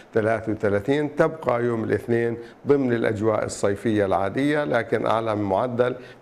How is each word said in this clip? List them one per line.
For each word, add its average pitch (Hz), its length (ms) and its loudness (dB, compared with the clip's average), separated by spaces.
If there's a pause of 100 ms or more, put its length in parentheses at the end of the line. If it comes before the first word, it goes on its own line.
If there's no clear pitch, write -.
(140)
ثلاثة 110 380 0
وثلاثين. 104 480 0 (160)
تبقى 160 480 0
يوم 117 200 0
الاثنين 117 540 0 (300)
ضمن 135 260 4
الأجواء 110 520 0
الصيفية 104 600 0
العادية، 131 580 0
لكن 117 420 0
أعلى 113 300 0
من 104 80 -2
معدل 120 520 0 (260)